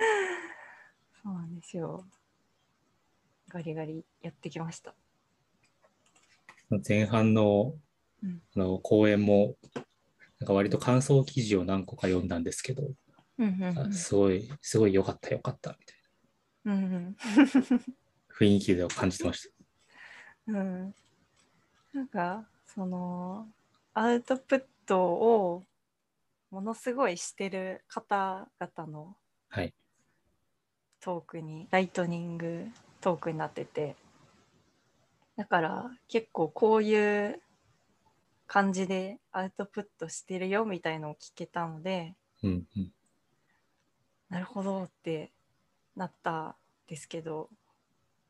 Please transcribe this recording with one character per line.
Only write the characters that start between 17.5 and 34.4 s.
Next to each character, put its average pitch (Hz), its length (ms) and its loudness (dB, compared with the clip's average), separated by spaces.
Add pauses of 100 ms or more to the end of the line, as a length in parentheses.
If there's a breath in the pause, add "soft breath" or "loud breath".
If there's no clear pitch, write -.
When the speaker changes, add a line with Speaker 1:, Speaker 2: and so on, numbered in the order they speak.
Speaker 2:
雰 113 60 6 (120)
囲 95 40 4
気 98 140 2
で 87 140 0
感 95 200 -2
じ 90 100 -2
て - 60 -4
ま 85 80 -2
し - 160 -12
た。 - 1040 -16
Speaker 1:
う 202 100 -2
ん。 185 320 -8 (1000)
な 277 80 -4
ん 254 60 -8
か、 196 380 -4 (200)
そ 196 180 -8
の、 180 640 -8 (460)
ア 226 180 2
ウ 240 80 2
ト 262 160 -2
プ 262 200 0
ッ 262 80 0 (200)
ト 185 180 2
を 185 640 2 (840)
も 190 100 -12
の 220 140 -6
す 247 180 -6
ご 247 160 2
い 175 80 -2
し - 160 -10
て 196 160 -6
る 185 400 -8
方 196 580 -2 (140)
々 160 320 -10
の 156 240 -16 (320)
Speaker 2:
は 98 140 -6
い。 - 120 -8 (1300)
Speaker 1:
ト 180 200 -6
ー - 40 -16
ク 165 160 -12
に、 156 300 -12
ラ 185 80 4
イ 185 100 2
ト 180 160 -2
ニ 170 140 -2
ン 170 180 -8
グ 170 300 -6 (340)
ト 175 160 2
ー - 20 -4
ク 165 140 -6
に 156 60 -4
な 156 80 -2
っ - 60 -8
て 151 120 -8
て、 147 320 -6 (1400)